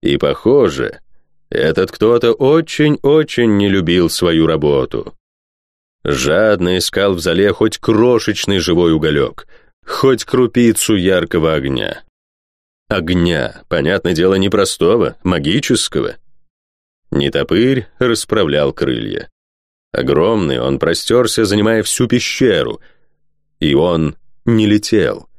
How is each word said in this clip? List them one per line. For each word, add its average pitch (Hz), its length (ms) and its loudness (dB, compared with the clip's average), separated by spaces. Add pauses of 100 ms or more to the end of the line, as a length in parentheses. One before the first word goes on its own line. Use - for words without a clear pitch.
И, 71 140 0
похоже, 76 840 0 (500)
этот - 420 -2
кто-то 117 400 2
очень-очень 147 1200 0
не 101 120 2
любил 87 420 2
свою 80 360 0
работу. 73 680 -2 (920)
Жадно 90 760 0
искал 98 360 -2
в 87 60 -8
золе 90 320 2
хоть - 260 -2
крошечный 110 800 0
живой 85 340 2
уголёк, 76 540 -2 (400)
хоть - 380 0
крупицу 120 720 2
яркого 87 580 0
огня. 65 480 -6 (840)
Огня, 85 800 -2
понятное 85 440 0
дело, 90 220 2
не 95 140 0
простого, 95 760 0
магического. 87 920 -2 (960)
Нетопырь 82 720 0 (120)
расправлял 85 760 0
крылья. 57 560 -6 (640)
Огромный, 76 680 0
он 67 200 -2
простёрся, 110 680 0
занимая 107 380 2
всю 123 260 -2
пещеру. 90 720 0 (800)
И 76 140 2
он 80 420 0 (300)
не 110 200 2
летел. 101 640 0 (100)